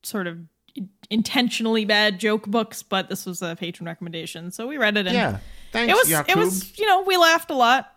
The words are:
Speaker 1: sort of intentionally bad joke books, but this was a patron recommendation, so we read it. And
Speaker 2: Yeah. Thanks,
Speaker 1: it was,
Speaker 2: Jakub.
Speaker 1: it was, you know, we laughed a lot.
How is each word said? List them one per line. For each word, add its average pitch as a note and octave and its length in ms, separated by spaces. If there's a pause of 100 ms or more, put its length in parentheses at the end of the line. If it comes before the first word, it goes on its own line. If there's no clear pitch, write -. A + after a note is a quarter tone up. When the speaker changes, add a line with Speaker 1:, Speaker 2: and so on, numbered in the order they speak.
Speaker 1:
sort F#3+ 240
of E3+ 100 (720)
intentionally A3+ 760
bad G#3 340
joke G#3+ 280
books, A3 360
but F#3+ 260
this - 160
was F3+ 160
a E3+ 140
patron E3+ 300
recommendation, E3 680
so A#3+ 160
we D4 100
read G#3+ 200
it. G#3 100
And A#3+ 80
Speaker 2:
Yeah. D3 220 (340)
Thanks, A#3 200
Speaker 1:
it F#4+ 40
was, A4+ 140
Speaker 2:
Jakub. D#4 200
Speaker 1:
it F#4 80
was, - 420
you G#4+ 60
know, F#4+ 180
we F#4 140
laughed E4 340
a D4 40
lot. B3+ 420